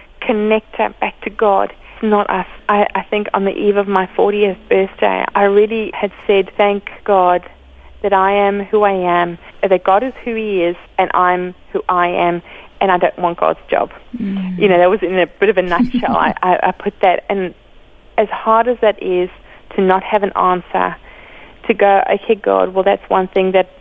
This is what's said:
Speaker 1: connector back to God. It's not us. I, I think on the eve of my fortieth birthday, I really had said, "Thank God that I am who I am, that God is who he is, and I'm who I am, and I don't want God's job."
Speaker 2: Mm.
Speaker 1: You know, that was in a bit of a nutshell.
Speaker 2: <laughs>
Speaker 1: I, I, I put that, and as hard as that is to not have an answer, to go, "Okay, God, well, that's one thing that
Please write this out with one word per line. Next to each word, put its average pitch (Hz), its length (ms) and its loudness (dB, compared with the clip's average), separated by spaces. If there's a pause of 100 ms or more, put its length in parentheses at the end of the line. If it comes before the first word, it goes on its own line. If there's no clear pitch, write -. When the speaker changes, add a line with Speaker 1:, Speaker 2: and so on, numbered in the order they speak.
(220)
Speaker 1:
connector 214 800 -2
back 208 220 -6
to 214 80 -8
God. 202 420 0 (220)
It's - 80 -10
not 208 280 0
us. 185 160 -2 (220)
I, 208 260 2
I 190 80 -6
think 208 320 -4
on 196 100 0
the 196 120 0
eve 202 200 0
of 202 120 0
my 190 260 0
fortieth 202 440 0 (100)
birthday, 190 560 0 (100)
I 202 100 2
really 208 500 2
had 202 180 -6 (140)
said, 196 300 2
"Thank 202 340 0 (140)
God 180 440 2 (540)
that 202 100 0
I 190 200 2
am 202 280 0
who 208 240 0
I 202 80 2
am, 175 460 -2 (240)
that 185 220 0
God 196 180 4
is 262 120 -8 (100)
who 233 100 -4
he 208 280 -2
is, 175 140 0 (220)
and 190 160 -2
I'm 180 400 0 (180)
who 196 180 -4
I 175 180 0
am, 175 320 -2 (400)
and 196 100 0
I 180 80 2
don't 170 200 -2
want 170 200 -4
God's 160 200 0 (100)
job." - 220 -2 (260)
Speaker 2:
Mm. 190 420 -6
Speaker 1:
You 196 100 2
know, 180 100 4
that 180 120 6
was 185 120 -2
in 185 160 -2
a 170 80 0
bit - 220 -2
of 190 100 0
a 185 40 0
nutshell. 185 540 0
Speaker 2:
<laughs> - 0 -
Speaker 1:
I, 160 260 0
I, 180 160 2 (100)
I - 40 2
put - 280 -8
that, 185 280 2
and 190 260 -4 (640)
as 214 100 0
hard 226 400 0
as 240 120 -2
that 214 220 0
is 180 260 -2 (480)
to 202 60 2
not 190 200 2
have 208 200 -2
an 202 140 -2
answer, 180 600 -2 (720)
to 226 80 0
go, 196 360 4
"Okay, 208 240 -2
God, 190 380 0
well, 190 120 0
that's 196 260 0
one 190 180 0
thing 190 240 0
that 185 160 2 (120)